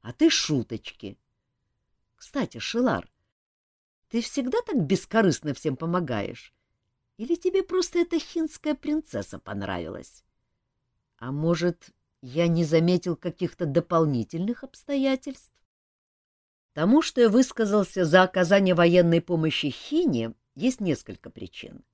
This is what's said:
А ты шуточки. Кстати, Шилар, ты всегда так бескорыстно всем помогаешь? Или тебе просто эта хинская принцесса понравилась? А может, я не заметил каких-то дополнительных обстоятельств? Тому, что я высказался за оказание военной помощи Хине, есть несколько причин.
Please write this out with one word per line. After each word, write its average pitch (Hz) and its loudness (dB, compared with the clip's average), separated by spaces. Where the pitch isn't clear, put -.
А 120 -14
ты 320 6
шуточки. - -4
Кстати, - -6
Шилар, 220 -2
ты 226 -2
всегда 254 -4
так 302 -2
бескорыстно 165 0
всем 135 -6
помогаешь? 165 -6
Или 262 -2
тебе 359 -2
просто 359 -2
эта 339 0
хинская 302 -4
принцесса 294 -6
понравилась? 95 -8
А 123 -10
может, 165 -2
я 151 0
не 170 2
заметил 170 2
каких-то 170 -6
дополнительных 165 0
обстоятельств? 269 -4
Тому, 214 4
что - -2
я 233 8
высказался 208 2
за 170 6
оказание 185 4
военной 170 6
помощи 160 -2
Хине, 143 -2
есть 247 -2
несколько 147 -6
причин. - -16